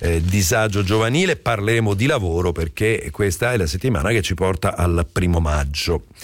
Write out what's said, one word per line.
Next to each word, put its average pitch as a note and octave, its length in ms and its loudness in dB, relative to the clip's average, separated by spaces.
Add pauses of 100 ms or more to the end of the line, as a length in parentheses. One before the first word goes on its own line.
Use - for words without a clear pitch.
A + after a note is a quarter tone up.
eh, E2+ 200 0
disagio G2+ 600 2
giovanile, A2+ 540 2
parleremo A2 580 0
di G#2 120 0
lavoro, F2+ 440 0
perché E2+ 640 -2
questa G#2 400 0
è B2 40 0
la F2 120 0
settimana G2 420 -2
che G#2+ 100 2
ci - 140 -2
porta F#2 420 -2
al E2+ 340 2
primo F2 280 0
maggio. D2+ 680 -2 (180)